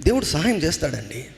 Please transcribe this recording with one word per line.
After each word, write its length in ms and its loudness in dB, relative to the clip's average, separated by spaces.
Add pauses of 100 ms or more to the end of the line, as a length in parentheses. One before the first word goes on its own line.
దేవుడు 240 4
సహాయం 320 2
చేస్తాడండి. 680 -2 (120)